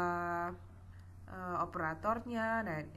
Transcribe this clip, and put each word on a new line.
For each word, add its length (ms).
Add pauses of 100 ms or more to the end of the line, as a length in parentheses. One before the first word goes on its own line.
(1300)
eh, 320
operatornya. 960
Nah, 240 (120)